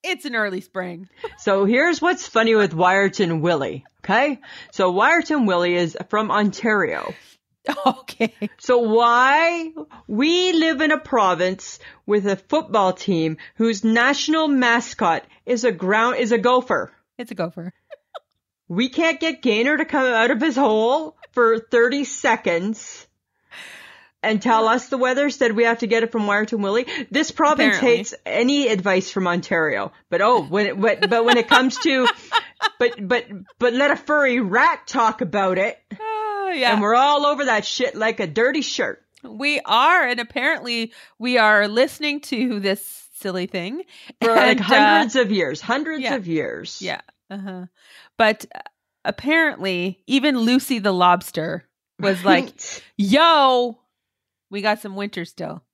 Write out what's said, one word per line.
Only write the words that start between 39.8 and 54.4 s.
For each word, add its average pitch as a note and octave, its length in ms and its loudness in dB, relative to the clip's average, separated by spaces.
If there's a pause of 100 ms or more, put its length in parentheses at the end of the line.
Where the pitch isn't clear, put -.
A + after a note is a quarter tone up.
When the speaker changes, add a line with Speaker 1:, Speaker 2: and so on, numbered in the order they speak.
Speaker 1:
and A#3+ 140 -4
apparently A#3+ 720 -4 (260)
we B3 200 0
are G#3+ 280 4
listening C#4+ 540 -2
to A#3+ 400 -4
this - 540 -6
silly F#3 320 -6
thing. G3+ 360 -8 (400)
Speaker 2:
For, A3+ 60 2
like, B3+ 300 4
Speaker 1:
And, - 20 -4
uh, - 20 -4
Speaker 2:
hundreds G#3 540 4
of A3+ 160 2
years. D#3 280 -2
Hundreds D4 440 -4
Speaker 1:
yeah. A#3+ 100 -2
Speaker 2:
of G3+ 140 -6
years. D3+ 520 -6
Speaker 1:
Yeah. F3+ 200 -8 (280)
Uh-huh. F#3+ 380 -12 (520)
But, G#3+ 260 2 (100)
uh, - 40 -14 (560)
apparently, G3 920 -2
even C4+ 320 2
Lucy B3 400 2
the G3+ 140 0
lobster F3+ 720 0 (340)
was F3+ 260 -2
like, F#3 280 2 (220)
Speaker 2:
<laughs> - 220 -18
Speaker 1:
"Yo, B3+ 840 2 (720)